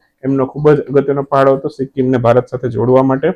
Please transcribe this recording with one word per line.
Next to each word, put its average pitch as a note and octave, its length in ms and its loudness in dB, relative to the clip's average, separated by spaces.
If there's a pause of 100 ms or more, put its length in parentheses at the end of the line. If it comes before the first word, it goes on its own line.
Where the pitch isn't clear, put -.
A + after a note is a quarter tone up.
(240)
એમનો C3 220 0
ખૂબ D3 260 0
જ D3+ 100 2
અગત્યનો C#3 420 -2
ફાળો C3+ 320 2
હતો C3+ 120 -6
સિક્કિમને C3 500 -4
ભારત A#2+ 300 2
સાથે B2+ 220 -6
જોડવા B2+ 340 2
માટે. C3+ 320 -2